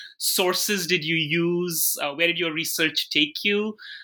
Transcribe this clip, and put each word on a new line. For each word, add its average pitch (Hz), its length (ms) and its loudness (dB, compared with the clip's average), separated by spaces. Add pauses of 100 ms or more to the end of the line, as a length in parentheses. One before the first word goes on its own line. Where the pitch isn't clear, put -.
(180)
sources 180 680 0
did 165 180 0
you 165 120 0
use? 170 840 0
Uh, 143 120 -2
where 165 140 2
did 170 100 0
your 165 160 0
research 156 580 -2
take 151 320 0
you? 208 320 2 (280)